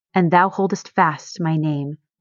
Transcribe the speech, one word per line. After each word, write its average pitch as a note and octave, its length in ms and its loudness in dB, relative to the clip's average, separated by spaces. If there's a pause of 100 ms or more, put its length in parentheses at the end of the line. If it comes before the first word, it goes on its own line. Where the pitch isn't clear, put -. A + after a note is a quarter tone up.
(120)
And F3 180 2
thou F3+ 200 4
holdest F#3+ 400 -4
fast E3 500 -2
my D#3+ 160 -2
name, D3 400 -4 (240)